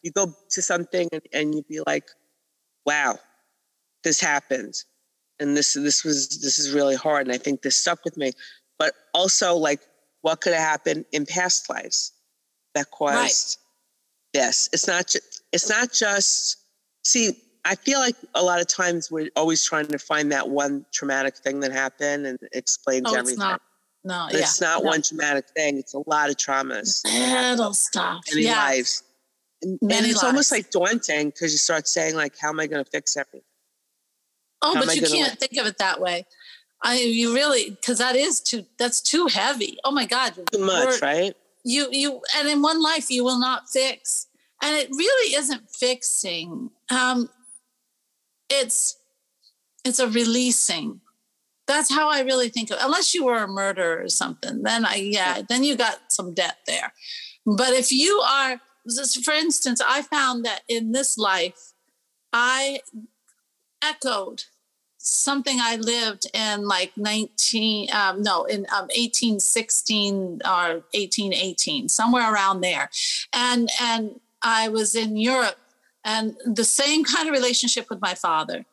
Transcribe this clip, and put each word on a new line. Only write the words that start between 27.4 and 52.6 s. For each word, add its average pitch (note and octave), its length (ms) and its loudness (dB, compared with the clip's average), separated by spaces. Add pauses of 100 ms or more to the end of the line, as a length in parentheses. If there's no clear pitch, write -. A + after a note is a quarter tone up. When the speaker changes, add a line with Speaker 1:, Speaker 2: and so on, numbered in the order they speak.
Speaker 2:
Little G#3 160 0
stuff. - 560 -2
Speaker 1:
in - 80 0
Speaker 2:
Yeah. - 180 2
Speaker 1:
lives. C3+ 460 0 (580)
And, F#3 180 -4
and G#3 100 2
Speaker 2:
Many A3 200 4
Speaker 1:
it's G#3+ 140 2
almost, C4 280 4
Speaker 2:
lives. G#3+ 140 0
Speaker 1:
like, - 60 -18
daunting E3+ 600 0
'cause E3 200 -4
you D3+ 80 0
start D#3+ 280 0
saying, D#3+ 280 0
like, D3+ 200 -2
"How D3+ 140 -4
am D#3 100 -4
I D#3 60 0
gonna D3 180 -4
fix - 320 -4
everything? C3+ 280 -8 (1200)
Speaker 2:
Oh, D4+ 100 4
Speaker 1:
How - 60 2
Speaker 2:
but - 60 4
Speaker 1:
am - 40 2
I - 40 2
Speaker 2:
you D#4 80 2
Speaker 1:
gonna, D#3 120 2
Speaker 2:
can't D4 160 2
Speaker 1:
like" A3+ 100 -8
Speaker 2:
think C4 180 -4
of A3 100 -2
it G3+ 100 -4
that F#3+ 240 -2
way. F3+ 240 -2 (560)
I, B3 180 2
you A#3 360 2
really, B3+ 480 2
'cause A#3+ 160 0
that B3 160 2
is D4 260 2
too, G#3+ 240 -4 (140)
that's A#3 220 0
too E4 260 2
heavy. A3 560 -2
Oh C4+ 80 0
my C#4 160 2
God. A#3+ 260 0 (180)
Speaker 1:
Too A3 60 0
much, F#3+ 300 2
Speaker 2:
We're B3 120 2
Speaker 1:
right? E3 360 0 (280)
Speaker 2:
You, C4+ 280 0
you, C#4 300 -2 (140)
and D4 120 2
in D4 160 2
one D#4+ 180 2
life D#4 300 0
you B3 120 2
will B3 140 2
not B3+ 320 -2
fix. - 560 -2 (380)
And D4 120 0
it C#4 140 0
really F4 460 2
isn't A#3+ 340 -2
fixing. F#3 1040 -4 (180)
Um, B3+ 400 2 (1200)
it's, - 480 0 (880)
it's B3 140 0
a B3+ 80 4
releasing. A#3 920 0 (680)
That's D4 260 2
how D4+ 160 4
I C#4+ 120 2
really B3+ 280 2
think A3+ 220 -6